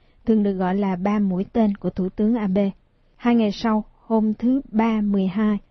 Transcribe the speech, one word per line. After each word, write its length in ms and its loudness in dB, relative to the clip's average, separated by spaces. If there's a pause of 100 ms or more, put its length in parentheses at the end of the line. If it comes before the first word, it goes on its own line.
(260)
thường 160 2
được 100 0
gọi 220 -2
là 220 -2
ba 220 -2
mũi 340 -2
tên 220 2
của 160 -6
Thủ 180 -4
tướng 260 0
Abe. 360 0 (460)
Hai 180 0
ngày 180 2
sau, 320 -2 (220)
hôm 320 0
thứ 220 0 (120)
Ba 280 0
mười 260 0
hai, 320 0 (120)